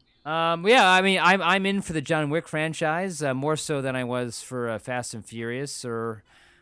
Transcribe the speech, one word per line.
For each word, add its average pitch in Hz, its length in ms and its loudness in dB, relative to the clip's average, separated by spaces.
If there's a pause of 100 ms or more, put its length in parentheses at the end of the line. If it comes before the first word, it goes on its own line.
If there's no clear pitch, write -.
(260)
Um, 165 420 0
yeah, 226 220 8
I 185 120 6
mean, 190 200 4
I'm, 180 200 6
I'm 190 240 2
in 196 160 0
for 180 120 -8
the 156 80 -2
John 151 280 0
Wick 165 180 -2
franchise, 160 720 -4
uh, 139 120 0
more 143 220 0
so 147 260 -4
than 131 140 -2
I 127 100 -2
was 123 360 -4
for, 120 280 -6
uh, 110 100 -4
Fast 123 340 -8
and 110 120 -12
Furious 120 600 -8
or 113 380 -8 (380)